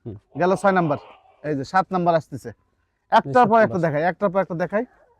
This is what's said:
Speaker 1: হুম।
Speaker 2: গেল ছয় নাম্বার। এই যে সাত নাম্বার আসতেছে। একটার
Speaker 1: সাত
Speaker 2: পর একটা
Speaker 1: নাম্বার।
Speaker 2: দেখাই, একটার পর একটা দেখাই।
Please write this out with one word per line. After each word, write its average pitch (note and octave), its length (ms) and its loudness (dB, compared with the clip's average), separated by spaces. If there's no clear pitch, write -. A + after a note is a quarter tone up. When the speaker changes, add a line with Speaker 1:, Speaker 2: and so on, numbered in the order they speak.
Speaker 1:
হুম। A2 100 -12
Speaker 2:
গেল F3 160 2
ছয় G3 220 2
নাম্বার। D3+ 200 0
এই D3+ 120 -6
যে C3+ 80 -6
সাত F#3 280 -2
নাম্বার F3 240 0
আসতেছে। C3+ 340 -8
একটার G3 220 2
Speaker 1:
সাত B3 160 6
Speaker 2:
পর A3+ 80 4
একটা A3 160 2
Speaker 1:
নাম্বার। E3 180 -2
Speaker 2:
দেখাই, D3 180 -2
একটার G3 200 -2
পর F#3 100 -2
একটা F#3 160 -4
দেখাই। F3+ 280 -4